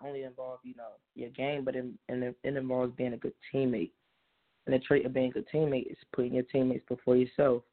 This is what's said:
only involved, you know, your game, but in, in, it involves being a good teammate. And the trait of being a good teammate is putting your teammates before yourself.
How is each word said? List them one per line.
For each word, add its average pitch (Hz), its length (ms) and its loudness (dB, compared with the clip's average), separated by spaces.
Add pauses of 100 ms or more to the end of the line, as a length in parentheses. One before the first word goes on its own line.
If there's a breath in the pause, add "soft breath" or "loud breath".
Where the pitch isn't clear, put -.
only 139 180 -8
involved, 127 400 -12
you 123 120 -16
know, 117 160 -16 (240)
your 120 140 -10
game, 139 340 -4
but 131 120 -2
in, 123 220 -6 (120)
in, 123 140 -2
it 123 200 -4
involves 127 520 -2
being 123 180 -4
a 113 40 -8
good - 160 -6 (200)
teammate. 127 380 0 (720)
And 135 80 0
the 131 60 4
trait 139 260 4
of 131 80 -4
being 127 160 2
a 123 40 -6
good - 200 -6
teammate 147 380 0
is - 60 -14 (160)
putting 123 200 0
your 127 100 2
teammates 127 440 0
before 123 280 2
yourself. 127 580 4